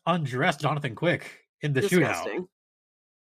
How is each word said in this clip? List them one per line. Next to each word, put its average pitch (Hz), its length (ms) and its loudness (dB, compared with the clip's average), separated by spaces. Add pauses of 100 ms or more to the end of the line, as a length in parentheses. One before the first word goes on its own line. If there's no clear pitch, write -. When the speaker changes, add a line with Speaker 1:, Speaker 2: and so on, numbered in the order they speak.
Speaker 1:
undressed 160 540 0
Jonathan 147 340 -2
Quick - 460 -2 (220)
in 151 100 0
the 131 80 0
shootout. 202 80 2
Speaker 2:
Disgusting. 110 600 0 (720)